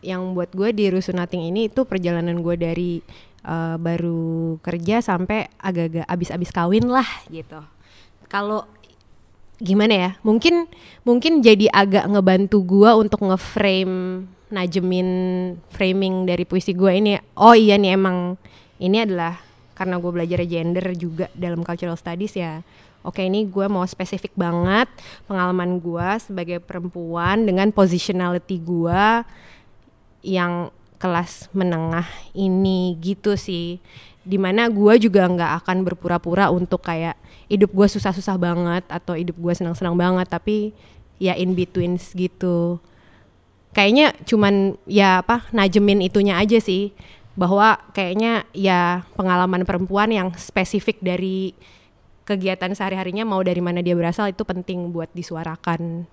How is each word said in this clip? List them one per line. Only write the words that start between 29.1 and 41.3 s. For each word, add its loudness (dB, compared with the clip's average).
yang -4
kelas -4
menengah -2
ini 0
gitu -2
sih. -8
Dimana 0
gue 6
juga 4
nggak -2
akan 0
berpura-pura -2
untuk -2
kayak -6
hidup 2
gue 4
susah-susah -4
banget -2
atau -8
hidup -6
gue -4
senang-senang -4
banget, 0
tapi -4
ya 0